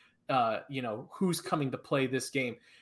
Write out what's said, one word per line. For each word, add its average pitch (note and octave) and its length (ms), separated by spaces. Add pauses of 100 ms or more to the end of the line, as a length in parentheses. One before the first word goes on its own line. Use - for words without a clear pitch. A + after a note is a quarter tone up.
(300)
uh, A#2 300 (100)
you C3+ 120
know, A#2+ 300
who's F3+ 300
coming D3 300
to C3 60
play C3+ 300
this B2+ 220
game. B2 260 (260)